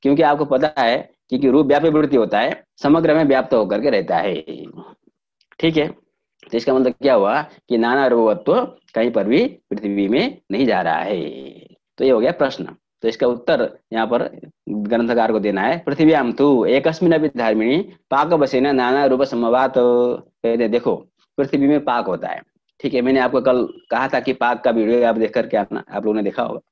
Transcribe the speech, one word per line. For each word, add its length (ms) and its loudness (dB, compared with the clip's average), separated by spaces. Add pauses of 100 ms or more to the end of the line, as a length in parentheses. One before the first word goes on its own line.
क्योंकि 200 2
आपको 240 2
पता 360 0
है 300 0 (180)
कि, 100 -4
कि 100 2
रूप 180 4
व्यापी 220 2
वृत्ति 280 2
होता 220 0
है, 240 -4 (200)
समग्र 320 4
में 80 2
व्याप्त 300 2
होकर 280 0
के 80 0
रहता 280 -2
है, 240 -4 (1160)
ठीक 180 0
है? 100 0 (640)
तो 60 -2
इसका 160 -2
मतलब 280 2
क्या 120 4
हुआ 280 2
कि 360 -6
नाना 300 2
रूपत्व 460 2 (420)
कहीं 160 0
पर 120 -2
भी 220 2
पृथ्वी 600 -6
में 300 -2 (140)
नहीं 140 0
जा 160 0
रहा 180 -2
है। 240 -4 (760)
तो 80 -2
ये 40 4
हो 100 4
गया 120 0
प्रश्न। 360 -4 (340)
तो 60 -2
इसका 200 -2
उत्तर 500 -2 (160)
यहाँ 140 -2
पर 320 -4 (300)
ग्रंथकार 640 0
को 80 0
देना 220 -2
है, 180 -2
"पृथिव्याम 520 2
तु 340 2
एकस्मिन् 480 2
अपि 140 2
धर्मिणी 680 0 (160)
पाकवशेन 680 0
नाना 300 2
रूप 180 2
समवात।" 540 0
कहते 920 0
देखो, 260 -2 (420)
पृथ्वी 300 0
में 160 2
पाक 220 -2
होता 220 -6
है, 140 -10 (380)
ठीक 140 -6
है? 80 0
मैंने 180 2
आपको 220 0
कल 260 0 (240)
कहा 160 -2
था 120 -2
कि 140 -4
पाक 300 -2
का 80 2
वीडियो 340 2
आप 100 2
देख 180 -2
करके 240 -2
आना, 340 -6
आप 140 -6
लोगों 100 0
ने 80 -2
देखा 200 -4
होगा। 160 -8 (120)